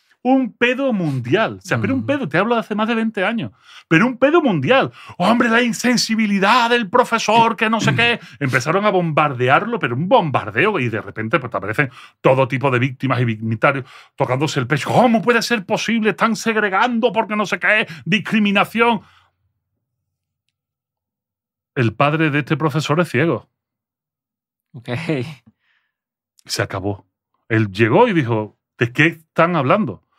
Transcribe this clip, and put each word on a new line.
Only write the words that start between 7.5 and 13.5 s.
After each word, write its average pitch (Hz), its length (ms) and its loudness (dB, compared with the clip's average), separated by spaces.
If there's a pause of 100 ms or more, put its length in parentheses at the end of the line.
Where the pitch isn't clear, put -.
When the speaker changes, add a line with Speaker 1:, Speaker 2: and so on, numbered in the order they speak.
Speaker 1:
que 220 120 0
no 220 120 0
sé - 160 2
qué". 233 240 0 (100)
Speaker 2:
<clears throat> - 80 -20
Speaker 1:
Empezaron 139 480 0
a 208 40 2
bombardearlo, 156 880 0
pero 120 160 -2
un 175 120 -2
bombardeo, 151 680 0
y 127 100 -2
de 104 120 -4
repente, 110 400 -4
pues, 123 100 -10
te - 60 -4
aparecen 107 340 -2 (300)
todo 131 260 4
tipo 131 240 -2
de 123 80 2
víctimas 127 420 -2
y 127 40 0
victimarios 113 600 -2 (300)